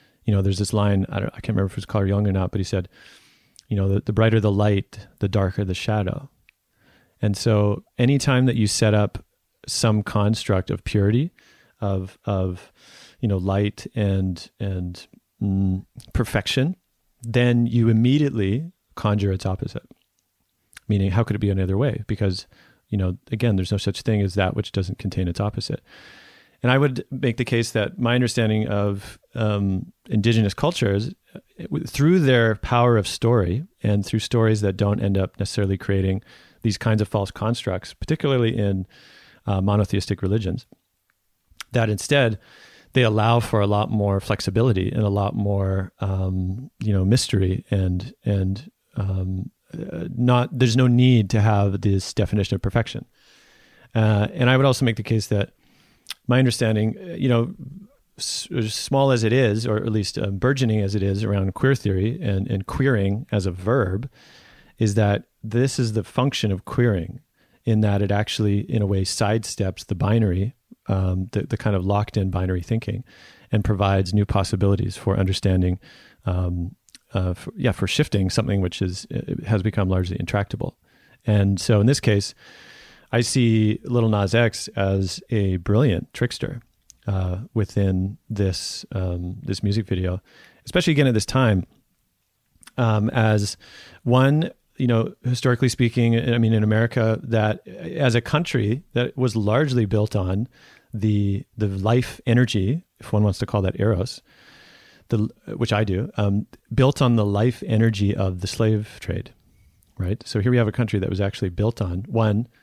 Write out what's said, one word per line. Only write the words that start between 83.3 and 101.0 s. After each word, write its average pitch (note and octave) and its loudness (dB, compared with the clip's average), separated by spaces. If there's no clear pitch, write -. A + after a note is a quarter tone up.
Lil A#2+ 2
Nas G2+ 2
X A2+ 0
as G2 -2
a G2 0
brilliant G#2 0
trickster, - -6
uh, F#2 -2
within G2 0
this, G2+ -4
um, F2+ -4
this - -4
music G#2 0
video, F2+ -2
especially F3+ 0
again C#3+ 4
at B2 2
this G#2+ 0
time, A2 2
um, A2 2
as G#2+ 2
one, C3+ 2
you B2 0
know, A2+ 2
historically B2 0
speaking, A#2 2
I A#2 0
mean, A2+ 4
in G#2+ 2
America, A2+ 2
that G#2+ 0
as - -2
a A#2+ 4
country C3 -2
that A#2+ -2
was B2 0
largely A#2 2
built G#2 -2
on F#2+ 0
the, G2+ 0